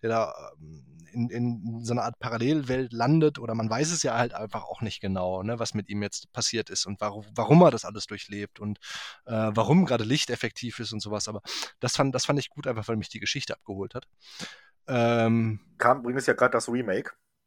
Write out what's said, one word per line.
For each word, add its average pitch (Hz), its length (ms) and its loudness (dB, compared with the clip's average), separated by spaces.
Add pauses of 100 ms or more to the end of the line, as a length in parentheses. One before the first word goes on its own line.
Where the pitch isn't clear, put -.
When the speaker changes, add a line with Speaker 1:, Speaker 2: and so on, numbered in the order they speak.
Speaker 1:
der 113 60 -2
da, 113 520 -2
ähm, 76 240 -20 (260)
in, 117 200 -2
in 117 540 -4
so 117 100 -2
einer 117 100 0
Art 120 160 -6
Parallelwelt 127 720 -2
landet 147 460 4
oder 117 160 -6
man 110 140 -2
weiß 139 220 0
es 170 120 -2
ja 117 140 -2
halt 123 180 0
einfach 107 300 -8
auch - 180 -12
nicht 104 180 -6
genau, 92 420 -2
ne, 113 160 -4
was 113 140 -4
mit 104 160 -4
ihm 101 140 -4
jetzt - 300 -8
passiert 113 380 -2
ist - 160 -4
und 98 140 -8
waru-, 104 240 -6 (100)
warum 131 280 10
er 165 80 10
das 113 160 -2
alles 104 200 -10
durchlebt 101 540 -10
und, 104 180 -6 (460)
äh, 110 280 0
warum 127 340 6
gerade 117 180 2
Licht 123 260 0
effektiv 120 480 -6
ist 110 140 -8
und 107 80 -6
sowas. 104 260 -6
Aber 101 140 -8 (400)
das - 160 -2
fand, 139 180 2
das 127 120 -2
fand 143 120 2
ich - 120 -4
gut, - 160 -14
einfach 113 200 -4
weil 113 100 -2
mich 107 120 -4
die - 120 -14
Geschichte - 340 -4
abgeholt 98 400 -10
hat. 127 120 -12 (800)
Ähm, 117 720 2 (180)
Speaker 2:
Kam 127 220 6
übrigens 123 260 -4
ja 120 80 6
grad 123 200 4
das 117 140 0
Remake 117 440 -2 (340)